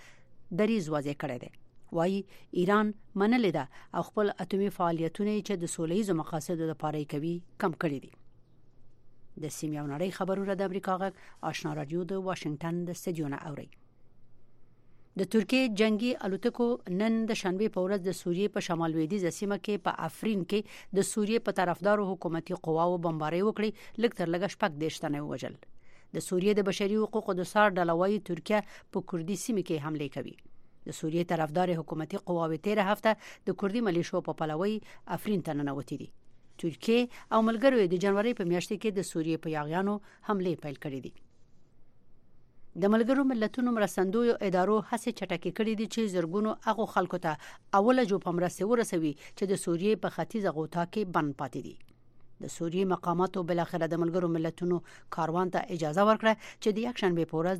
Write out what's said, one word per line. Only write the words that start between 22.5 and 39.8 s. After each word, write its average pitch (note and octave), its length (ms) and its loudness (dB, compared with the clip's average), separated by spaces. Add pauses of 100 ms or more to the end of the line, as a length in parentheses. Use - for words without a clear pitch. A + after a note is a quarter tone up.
قواو E3+ 380 2
بمبارۍ D#3+ 420 0
وکړې، G#3+ 240 0 (300)
لږ A#3 180 4
تر F3 140 0
لږه F3+ 200 0
شپږ D#3+ 180 0 (120)
دېرش D#3 200 -2
تنه D3 220 -2
ووژل. C3+ 300 -6 (600)
د - 20 -2 (100)
سوریې F#3 320 2
د G3 100 2
بشري G3 320 0
حقوقو G#3 380 0
د F3+ 120 0
څار G#3 280 6
ډله E3+ 200 4
وایي G3 200 4 (100)
ترکیه F3+ 300 0 (340)
په F#3+ 60 0 (100)
کردي E3+ 340 -2
سیمې G#3 240 0
کې D#3 180 -2
حملې D3 300 -4
کوي. - 200 -8 (520)
د D3+ 120 -10
سوریې E3+ 320 0
طرفدار E3 380 2 (100)
حکومتي D#3+ 380 -6 (100)
قواوې E3 380 0
تیره G#3 260 4
هفته G#3+ 200 4 (360)
د F#3 140 0
کردي G3+ 260 2
ملیشو E3+ 400 2
په D#3+ 120 -2
پلوۍ E3 360 0 (420)
افرین G#3 320 0
ته D#3 80 -2
ننوتې C#3+ 440 -4
دي. - 60 -10 (540)
ترکیې A3+ 400 2 (320)
او A3+ 60 6 (100)
ملګرو A#3+ 320 6
یې F#3+ 100 6
د F#3 40 4 (100)
جنوري G3+ 340 4
په F#3 120 0
میاشت F3 200 0
کې A3 240 -2
د F#3 140 0
سوریې D#3+ 340 -2
په D#3+ 140 -4
یاغیانو E3+ 360 0 (340)